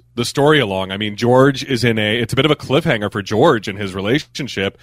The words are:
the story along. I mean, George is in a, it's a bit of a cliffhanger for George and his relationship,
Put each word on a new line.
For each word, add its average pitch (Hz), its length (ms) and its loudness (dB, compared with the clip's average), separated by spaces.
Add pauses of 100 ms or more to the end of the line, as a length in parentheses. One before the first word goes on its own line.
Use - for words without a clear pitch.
(140)
the 117 100 -2
story 147 360 2
along. 95 300 -2
I 98 60 -6
mean, 104 200 -6
George 131 460 4
is 123 220 -2
in 113 140 2
a, 107 200 0
it's 117 140 -4
a 120 40 -4
bit 135 100 2
of 151 40 4
a 147 60 2
cliffhanger 127 560 -2
for 107 80 -4
George 110 480 2
and 101 100 -10
his 98 160 -6
relationship, 101 880 -4